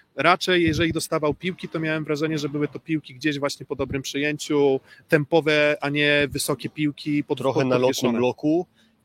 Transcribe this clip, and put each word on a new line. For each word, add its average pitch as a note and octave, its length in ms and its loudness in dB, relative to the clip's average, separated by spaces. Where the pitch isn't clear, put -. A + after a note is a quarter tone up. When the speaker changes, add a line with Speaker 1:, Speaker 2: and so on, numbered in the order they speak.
Speaker 1:
Raczej, F3 460 4
jeżeli D#3+ 300 2
dostawał D3+ 420 -2
piłki, F3+ 340 -8
to E3 120 -6
miałem D#3 240 -2
wrażenie, D#3 340 -2
że D3 100 -4
były D3 200 -2
to D3 100 -14
piłki D3+ 360 -6
gdzieś C#3+ 240 -4
właśnie C#3 280 -4
po C#3+ 100 -6
dobrym C3+ 260 -4
przyjęciu, C#3+ 800 2
tempowe, D3+ 720 2
a C#3+ 80 -4
nie D3 420 2
wysokie - 380 -4
piłki D3 560 -4
pod-, C#3 140 -4
Speaker 2:
Trochę C#3 220 0
Speaker 1:
pod-, C3 80 0
Speaker 2:
na B2+ 60 2
lotnym B2 140 2
Speaker 1:
podwieszone. A#2+ 300 0
Speaker 2:
bloku D3+ 480 0